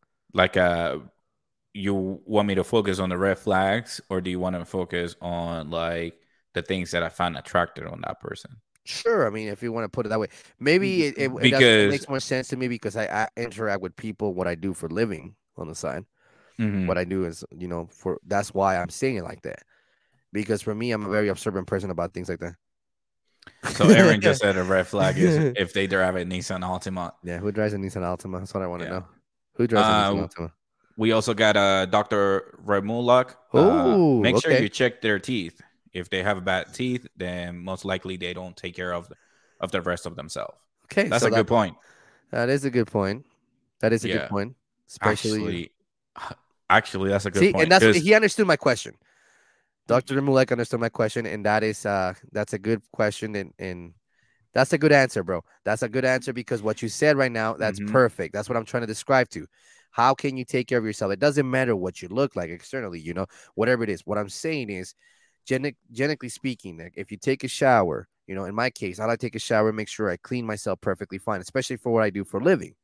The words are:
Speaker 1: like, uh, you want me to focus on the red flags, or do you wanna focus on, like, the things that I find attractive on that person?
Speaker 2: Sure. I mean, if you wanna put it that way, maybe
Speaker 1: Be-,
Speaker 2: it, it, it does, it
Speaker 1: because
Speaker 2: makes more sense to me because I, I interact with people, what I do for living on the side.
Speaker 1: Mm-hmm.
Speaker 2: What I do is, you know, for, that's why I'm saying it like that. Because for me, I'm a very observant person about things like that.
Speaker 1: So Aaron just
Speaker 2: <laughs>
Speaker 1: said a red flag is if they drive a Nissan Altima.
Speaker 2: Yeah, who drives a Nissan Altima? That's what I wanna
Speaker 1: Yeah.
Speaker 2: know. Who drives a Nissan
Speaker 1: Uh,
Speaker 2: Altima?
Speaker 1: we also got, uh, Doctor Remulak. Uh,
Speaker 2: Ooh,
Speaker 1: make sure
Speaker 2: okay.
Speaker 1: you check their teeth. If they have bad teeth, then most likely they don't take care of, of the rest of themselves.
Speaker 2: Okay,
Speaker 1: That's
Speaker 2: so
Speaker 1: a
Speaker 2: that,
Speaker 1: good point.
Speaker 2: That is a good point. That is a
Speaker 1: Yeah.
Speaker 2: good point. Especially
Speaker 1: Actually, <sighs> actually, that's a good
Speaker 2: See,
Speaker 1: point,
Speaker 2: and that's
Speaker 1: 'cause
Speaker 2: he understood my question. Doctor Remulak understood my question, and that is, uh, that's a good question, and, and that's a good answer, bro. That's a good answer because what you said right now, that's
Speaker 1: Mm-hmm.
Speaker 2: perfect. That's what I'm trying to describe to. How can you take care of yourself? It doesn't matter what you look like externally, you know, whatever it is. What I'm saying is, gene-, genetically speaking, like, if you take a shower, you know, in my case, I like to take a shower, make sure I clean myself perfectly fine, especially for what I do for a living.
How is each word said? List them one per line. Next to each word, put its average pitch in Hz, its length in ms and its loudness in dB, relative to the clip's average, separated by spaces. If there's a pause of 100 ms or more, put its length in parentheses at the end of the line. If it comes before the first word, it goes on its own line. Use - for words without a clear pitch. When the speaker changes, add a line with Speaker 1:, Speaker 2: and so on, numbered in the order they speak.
(340)
Speaker 1:
like, 92 240 2
uh, 85 420 2 (760)
you 95 520 -4
want 104 220 2
me 98 80 0
to 92 80 2
focus 98 360 0
on 95 100 -2
the 90 80 -2
red 95 200 2
flags, 98 720 0
or 92 120 -2
do 90 80 -6
you 90 100 -4
wanna 90 260 -4
focus 87 560 -6
on, 85 480 -6
like, 85 460 -4 (380)
the 90 80 -4
things 90 300 -4
that 87 120 0
I 82 60 -4
find 87 280 -4
attractive - 500 -2
on 87 140 -12
that - 180 -8
person? - 380 -14 (260)
Speaker 2:
Sure. 214 440 0
I - 20 0
mean, 107 180 -6
if 101 140 -8
you 120 100 -6
wanna 113 180 -6
put 120 160 -4
it 104 40 -6
that 110 100 0
way, 104 80 -2 (320)
maybe 180 440 4
Speaker 1:
Be-, - 20 4
Speaker 2:
it, 139 120 -4
it, 135 220 -2
it 127 100 6
does, 131 160 8
it 117 60 10
Speaker 1:
because 107 160 8
Speaker 2:
makes 135 220 0
more 135 100 -4
sense 131 300 -4
to 131 80 -6
me 127 100 -4
because 110 300 -6
I, 110 80 -2
I 107 220 -2 (100)
interact 110 440 -6
with 90 140 -8
people, 104 380 -6
what 90 140 -2
I 87 80 -2
do 90 180 -6
for 82 160 -8
living 92 460 -6 (220)
on 85 100 -10
the 80 80 -12
side. 78 280 -8 (560)
Speaker 1:
Mm-hmm. 98 280 -2
Speaker 2:
What 92 100 0
I 90 60 0
do 92 220 -2
is, 82 260 -10
you 87 160 -12
know, 85 240 -8
for, - 340 -6
that's 101 280 -2
why 95 240 2
I'm 87 120 -4
saying 135 280 -4
it 90 60 -6
like - 200 -12
that. - 200 -12 (680)
Because 104 280 -2
for 110 120 -4
me, 117 180 -4
I'm 107 140 -2
a 101 40 -6
very 104 200 2
observant 95 380 -4
person 98 240 -4
about 85 220 -4
things 90 160 -10
like 87 100 -6
that. 87 160 -10 (1160)
Speaker 1:
So - 160 4
Aaron 185 320 8
just 139 180 4
Speaker 2:
<laughs> - 20 0
Speaker 1:
said 101 160 4
a 90 60 0
red 92 240 2
flag 95 300 2
is 160 240 4 (140)
if 95 180 -2
they 98 140 0
drive 92 280 2
a 90 100 -2
Nissan 92 360 -6
Altima. 92 520 -6 (100)
Speaker 2:
Yeah, 87 140 -8
who 104 140 -4
drives 107 220 -2
a 104 40 -6
Nissan 95 240 -6
Altima? 90 380 -6
That's 95 140 -12
what 98 100 -4
I 92 40 -4
wanna 87 180 -8
Speaker 1:
Yeah. 71 40 -10
Speaker 2:
know. 92 160 -8 (500)
Who 120 120 2
drives 110 220 4
a 107 40 4
Nissan 101 240 2
Speaker 1:
Uh, 87 100 -4
Speaker 2:
Altima? 85 240 -12 (460)
Speaker 1:
we 110 140 2
also 110 220 2
got, 107 240 4
uh, 95 280 4
Doctor 101 800 0
Remulak. 117 720 2 (180)
Uh, 127 60 8
Speaker 2:
Ooh, 196 600 6
Speaker 1:
make 104 160 4
sure 156 140 2
Speaker 2:
okay. 131 100 6
Speaker 1:
you 104 80 0
check - 320 0
their 104 180 2
teeth. 95 420 -6 (320)
If 90 160 -8
they 92 140 -2
have 95 220 0
bad 92 280 -2
teeth, 123 340 -4 (100)
then 90 420 -8
most 92 260 -10
likely 92 320 -6
they 87 160 -8
don't 90 220 -12
take 87 200 -12
care 90 180 -6
of, 87 180 -8 (480)
of 90 120 -6
the 95 100 -2
rest 87 240 -4
of 85 100 -10
themselves. - 420 -10 (280)
Speaker 2:
Okay, 196 240 0
Speaker 1:
That's 117 140 2
Speaker 2:
so 117 40 2
Speaker 1:
a 107 40 4
Speaker 2:
that, 113 60 2
Speaker 1:
good 110 100 2
point. 110 280 2 (560)
Speaker 2:
That 120 180 0
is 139 160 0
a 135 60 0
good 120 160 2
point. 104 380 -2 (560)
That 113 120 4
is 117 120 0
a 117 40 -2
Speaker 1:
Yeah. 85 100 0
Speaker 2:
good 69 100 -6
point. 101 260 -4 (340)
Especially 104 220 0
Speaker 1:
Actually, 101 600 -2 (440)
<sighs> - 540 -18
actually, 98 400 2
that's 101 160 2
a 98 60 -2
good 98 80 0
Speaker 2:
See, 95 120 8
Speaker 1:
point, - 120 2
Speaker 2:
and 160 80 4
that's 190 140 10
Speaker 1:
'cause 175 180 8
Speaker 2:
he 202 100 6
understood 214 340 4
my 156 100 4
question. - 380 -2 (920)
Doctor 127 280 2
Remulak 135 360 2
understood 120 280 -2
my 117 100 -2
question, 113 360 -2
and 101 200 -8
that 107 180 2
is, 110 220 -4
uh, 95 280 0 (180)
that's 104 220 -4
a 104 60 -6
good 107 220 -2 (120)
question, 107 420 -2
and, 98 240 -8
and 87 340 -12 (600)
that's 131 200 2
a 165 40 2
good 151 140 4
answer, 131 320 4
bro. 87 200 -4 (220)
That's 107 180 -2
a 117 60 -4
good 127 160 -2
answer 127 280 -2
because 117 300 -6
what 110 180 -2
you 117 80 -6
said 151 280 2
right 131 140 2
now, 110 240 -2
that's 104 240 -2
Speaker 1:
Mm-hmm. 104 80 -6
Speaker 2:
perfect. 107 460 2
That's 101 160 -6
what 120 80 -2
I'm 113 80 -4
trying 120 180 -4
to 113 40 -6
describe 123 420 0
to. - 180 -12 (440)
How 123 220 4
can 135 240 -4
you 127 80 -6
take 127 220 -2
care 127 120 0
of 110 60 -2
yourself? 104 260 -4
It 98 80 -4
doesn't 143 300 2
matter 123 260 0
what 92 260 -6
you 90 80 -12
look 131 260 -2
like 87 140 -6
externally, 87 500 -10
you 82 140 -10
know, 90 140 -4 (280)
whatever 117 280 2
it 104 60 -2
is. 90 160 -4
What 104 120 -4
I'm 104 120 -4
saying 143 400 -6
is, 92 260 -10 (520)
gene-, 131 280 -2 (160)
genetically 131 380 -4
speaking, 110 480 -10
like, 82 200 -16
if 95 140 -10
you 107 60 -10
take 127 260 -2
a 131 60 -6
shower, 104 580 2 (200)
you 95 80 -12
know, 95 100 -6
in 98 100 -8
my 120 140 -2
case, 95 300 -8
I 107 60 -4
like 113 140 -2
to - 80 -6
take 110 80 -10
a 110 40 -6
shower, 110 340 2
make 107 160 -8
sure 107 200 -4
I 90 80 -4
clean 123 280 -8
myself 104 360 -6
perfectly 98 360 -6
fine, 101 240 -6
especially 131 360 -6
for 123 140 -4
what 113 120 4
I 107 80 2
do 98 120 -4
for 98 160 -6
a 113 40 -4
living. 156 400 2